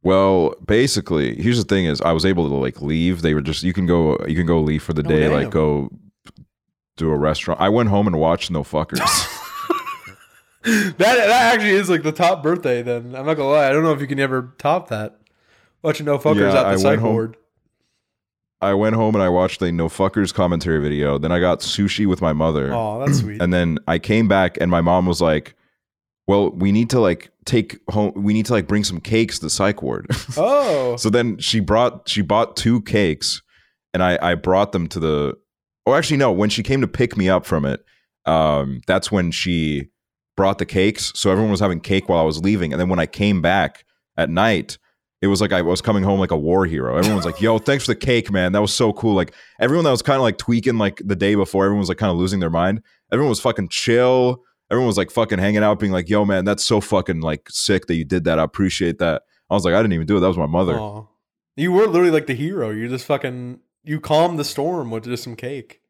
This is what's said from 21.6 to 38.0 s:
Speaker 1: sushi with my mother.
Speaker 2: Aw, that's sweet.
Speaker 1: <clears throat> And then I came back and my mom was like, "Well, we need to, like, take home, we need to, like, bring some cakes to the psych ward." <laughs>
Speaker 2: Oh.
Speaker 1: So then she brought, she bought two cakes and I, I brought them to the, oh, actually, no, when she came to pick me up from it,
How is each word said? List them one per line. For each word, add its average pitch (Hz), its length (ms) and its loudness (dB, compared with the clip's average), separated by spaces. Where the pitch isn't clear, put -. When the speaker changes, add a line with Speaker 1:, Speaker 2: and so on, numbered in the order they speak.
Speaker 1:
sushi 101 440 -2
with 92 160 0
my 82 100 0
mother. 76 400 0
Speaker 2:
Aw, 110 320 -4
that's 139 140 2
sweet. 107 240 -4
Speaker 1:
<clears throat> - 0 -
And 87 100 2
then 85 260 0
I 82 100 0
came 107 300 2
back 95 320 2
and 87 100 0
my 85 100 2
mom 87 240 2
was 87 160 0
like, 78 360 0
"Well, 101 220 2
we 95 200 0
need 117 200 2
to, 127 100 2
like, 92 320 0
take - 360 -2
home, 104 240 0
we 101 180 0
need 107 140 0
to, 120 60 -2
like, 98 160 0
bring 104 160 0
some 90 160 -6
cakes 110 400 -2
to 80 60 -8
the 73 40 -4
psych 101 320 -2
ward." 57 240 -6
<laughs> 120 120 -10
Speaker 2:
Oh. 175 600 0
Speaker 1:
So 110 140 -2
then 120 280 0
she - 200 -2
brought, 107 500 0
she 107 140 -2
bought 104 340 0
two 117 260 2
cakes 95 600 -2
and 90 80 0
I, 90 220 2
I 87 140 0
brought 95 340 2
them 87 200 -2
to 87 100 -6
the, 73 360 -2
oh, 123 80 4
actually, 151 240 0
no, 135 120 2
when 101 200 0
she 113 120 -4
came 135 200 0
to - 60 0
pick - 280 -2
me 95 120 2
up 92 180 2
from 76 180 0
it, 69 200 -4